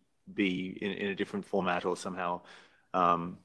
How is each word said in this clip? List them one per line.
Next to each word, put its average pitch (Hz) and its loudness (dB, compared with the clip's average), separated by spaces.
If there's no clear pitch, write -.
be 92 0
in, 101 -2
in 101 -4
a 95 -4
different 98 -4
format 90 0
or 90 2
somehow, 87 -4
um, 87 4